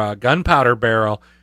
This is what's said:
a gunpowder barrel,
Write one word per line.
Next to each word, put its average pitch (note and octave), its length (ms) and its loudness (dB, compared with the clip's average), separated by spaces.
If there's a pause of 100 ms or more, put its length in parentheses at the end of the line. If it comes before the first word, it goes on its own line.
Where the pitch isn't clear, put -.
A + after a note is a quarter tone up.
(120)
a - 20 -6
gunpowder B2+ 640 0
barrel, A2 440 -2 (220)